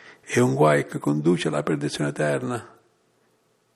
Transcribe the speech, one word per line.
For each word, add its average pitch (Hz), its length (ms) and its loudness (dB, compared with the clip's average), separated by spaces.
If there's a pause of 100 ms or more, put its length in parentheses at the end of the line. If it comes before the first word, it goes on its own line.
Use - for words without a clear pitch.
(300)
è 120 100 2
un 127 160 4
guai 147 300 4
che - 140 -10
conduce 151 480 0
alla 151 160 -2
perdizione 147 460 -2
eterna, 139 640 -4 (1000)